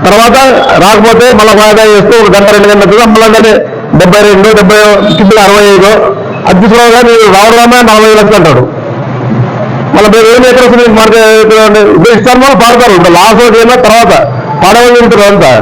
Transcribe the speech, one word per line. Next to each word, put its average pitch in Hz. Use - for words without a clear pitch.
తర్వాత 220
రాకపోతే 220
మళ్ళీ 214
వాయిదా 214
చేస్తూ 208
ఒక 202
గంట 202
రెండు 202
గంటల 202
తర్వాత 220
మళ్ళీ 220
దాన్ని 220
డెబ్బై 185
రెండు, 196
డెబ్బై 208
కిందకి 214
అరవై 208
ఐదు 196
అది 185
తీసుకురావాలి. 233
కానీ 240
మీరు 220
రావడమే 233
నలభై 220
లక్షలు 208
అంటాడు. 135
మళ్ళీ 208
మీరు 220
ఏం 254
ఎక్కడ 247
వస్తుంది 240
మార్కెట్ 220
అంటే 208
ఇప్పుడు 190
ఇస్తాను 247
మనం 269
పాడతారు, 240
ఇప్పుడు 175
లాస్ట్ 208
రోజు 226
ఏమో 247
తర్వాత 226
పాడవని 240
తింటారు 226
అంతా. 170